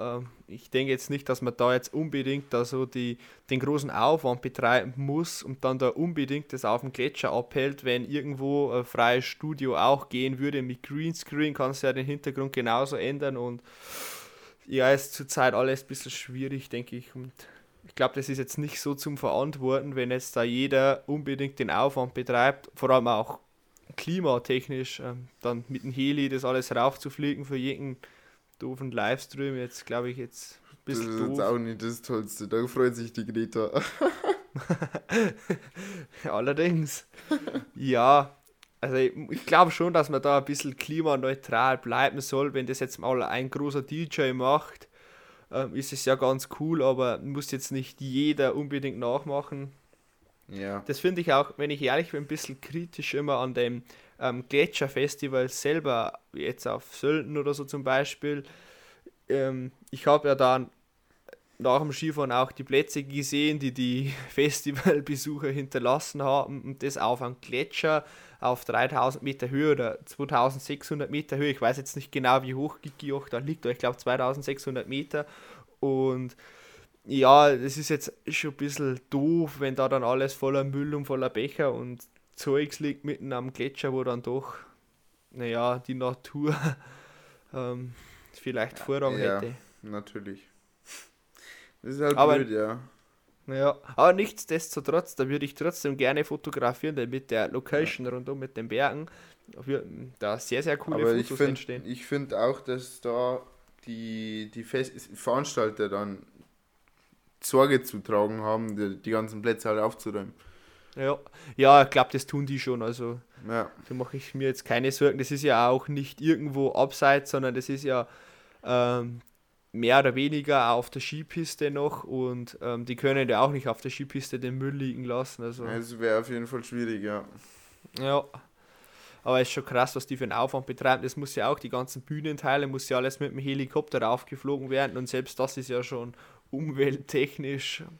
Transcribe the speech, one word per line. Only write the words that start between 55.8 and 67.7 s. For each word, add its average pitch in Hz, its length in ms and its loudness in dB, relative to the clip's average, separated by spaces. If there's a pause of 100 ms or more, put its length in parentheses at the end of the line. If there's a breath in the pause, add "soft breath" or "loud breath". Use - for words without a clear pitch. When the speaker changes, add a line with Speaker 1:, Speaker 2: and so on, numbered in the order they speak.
Speaker 1:
jetzt 120 360 -6
auf - 260 -6
Sölden 151 420 0
oder 143 160 -2
so 143 120 -6
zum 139 180 -8
Beispiel. 139 600 0 (840 loud breath)
Ähm, 131 460 0 (180)
ich 139 160 -2
hab 147 160 8
ja 139 120 6
dann 131 340 4 (920)
nach 127 220 6
dem 151 100 -2
Skifahren 147 400 -2
auch 127 220 2
die 135 100 -12
Plätze 143 400 2
gesehen, 143 560 0
die 135 140 -2
die 127 480 -2
<laughs> - 80 -14
Festivalbesucher 143 1200 0
hinterlassen 139 720 0
haben 139 380 0
und 135 200 -12
das 139 160 -4
auf 120 240 2
einem 127 200 -6
Gletscher 147 640 -2 (340 loud breath)